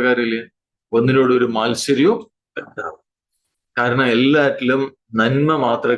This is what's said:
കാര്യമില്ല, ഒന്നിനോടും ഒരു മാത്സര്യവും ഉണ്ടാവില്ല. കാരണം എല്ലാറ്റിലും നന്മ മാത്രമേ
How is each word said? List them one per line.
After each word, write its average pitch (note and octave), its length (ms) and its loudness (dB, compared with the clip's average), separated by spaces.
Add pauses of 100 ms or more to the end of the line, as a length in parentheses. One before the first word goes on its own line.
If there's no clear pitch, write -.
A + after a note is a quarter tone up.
കാര്യമില്ല, A#2 300 0 (540)
ഒന്നിനോടും B2+ 480 2
ഒരു B2 80 2 (100)
മാത്സര്യവും C3 640 0 (420)
ഉണ്ടാവില്ല. - 400 -14 (760)
കാരണം B2 280 0 (100)
എല്ലാറ്റിലും C3+ 680 2 (380)
നന്മ C3+ 300 0 (160)
മാത്രമേ A#2+ 320 -2